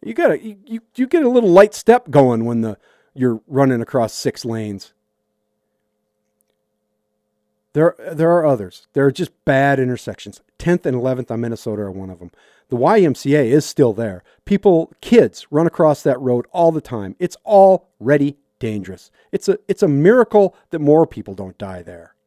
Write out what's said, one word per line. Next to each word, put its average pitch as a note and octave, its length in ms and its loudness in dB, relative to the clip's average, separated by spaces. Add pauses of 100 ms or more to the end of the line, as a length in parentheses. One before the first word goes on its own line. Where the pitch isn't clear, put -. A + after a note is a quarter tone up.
You A3+ 120 -14
gotta, A3+ 300 0
you, G#3 220 -16
you, A3+ 160 -12 (140)
you B3+ 120 -2
get E4 160 2
a B3 60 2
little A#3+ 200 2
light G3 240 6
step - 360 0
going B2+ 340 2
when A#2 160 -4
the, A2 180 -6 (360)
you're B2 340 -4
running C3 340 0
across A#2 320 -4
six - 300 -8
lanes. G#2+ 480 -10 (2750)
There, D#3+ 240 0 (160)
there E3 200 0
are E3+ 140 0
others. G#2+ 460 -4
There C#3 140 0
are C#3 60 4
just A#2+ 200 -6 (140)
bad C#3 340 0
intersections. B2 640 -8 (160)
Tenth F3 280 -2
and C3 100 -2
eleventh B2+ 360 -4
on A2+ 100 -6
Minnesota A2 420 -8
are G2 80 -10
one F#2+ 180 -14
of F2 100 -18
them. F2 120 -20 (380)
The B2+ 60 -6
Y D#3+ 240 2
M D#3+ 160 2
C C#3 200 -2
A D3 80 2
is C3+ 220 2
still B2 280 0
there. G2 300 -8 (220)
People, F#3+ 540 2
kids - 520 2
run D#3+ 160 0
across D#3 360 0
that C3 160 0
road B2 320 -2
all E3+ 200 2
the D#3 100 -4
time. G2+ 380 -10
It's F3+ 260 -8
already D3 920 2 (240)
dangerous. G2+ 520 -10 (200)
It's - 160 -6
a, F#3+ 100 0 (100)
it's - 160 -2
a G3 40 2
miracle G3 680 2 (160)
that E3 80 -8
more D3+ 280 4
people - 260 -16
don't F#2 240 -14
die F#2+ 240 -14
there. E2+ 340 -20 (120)